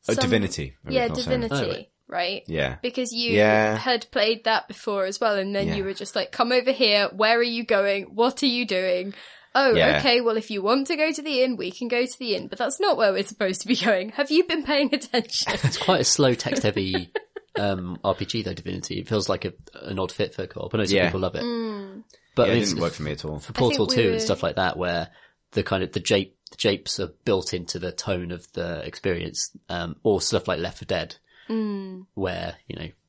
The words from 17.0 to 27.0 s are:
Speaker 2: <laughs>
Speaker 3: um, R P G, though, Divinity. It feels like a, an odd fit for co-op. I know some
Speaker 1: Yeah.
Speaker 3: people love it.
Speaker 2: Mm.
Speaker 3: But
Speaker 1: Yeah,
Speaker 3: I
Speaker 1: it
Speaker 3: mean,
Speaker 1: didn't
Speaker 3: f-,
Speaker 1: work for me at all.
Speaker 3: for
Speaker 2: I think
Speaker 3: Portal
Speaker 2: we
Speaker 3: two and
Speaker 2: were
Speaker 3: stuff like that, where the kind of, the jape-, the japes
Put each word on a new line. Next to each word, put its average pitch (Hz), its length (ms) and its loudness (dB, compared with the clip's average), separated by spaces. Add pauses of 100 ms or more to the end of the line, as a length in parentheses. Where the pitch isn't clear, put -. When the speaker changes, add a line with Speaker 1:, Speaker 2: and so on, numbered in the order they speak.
Speaker 2:
<laughs> - 240 -10
Speaker 3:
um, 92 460 -2
R 95 100 4
P 104 100 -4
G, 110 180 -4
though, 98 120 -4
Divinity. 92 460 -6
It - 80 -10
feels 104 200 0
like 95 160 0
a, 92 80 -4 (300)
an 95 160 -6
odd 95 140 -2
fit - 220 -4
for 95 120 -6
co-op. - 280 -8
I 113 40 2
know 104 60 2
some 98 120 2
Speaker 1:
Yeah. 92 120 6
Speaker 3:
people 92 120 -2
love 104 140 -2
it. - 80 -4
Speaker 2:
Mm. 220 640 -8 (320)
Speaker 3:
But - 100 6
Speaker 1:
Yeah, 104 60 2
Speaker 3:
I 120 40 4
Speaker 1:
it - 40 4
Speaker 3:
mean, 107 40 0
Speaker 1:
didn't 87 140 -2
Speaker 3:
f-, 80 40 0
Speaker 1:
work 85 120 -2
for - 80 -10
me 76 100 -4
at 73 120 -10
all. 76 160 -6
Speaker 3:
for - 120 -16
Speaker 2:
I - 60 -8
think - 0 -
Speaker 3:
Portal 220 300 2
Speaker 2:
we 269 80 2
Speaker 3:
two - 60 4
and 107 100 4
Speaker 2:
were - 80 0
Speaker 3:
stuff - 240 -2
like 85 120 -2
that, 92 220 0
where 87 320 -2 (420)
the 101 120 0
kind 95 180 0
of, 87 100 -4
the 104 80 -2
jape-, 98 360 0 (160)
the - 40 -20
japes - 440 0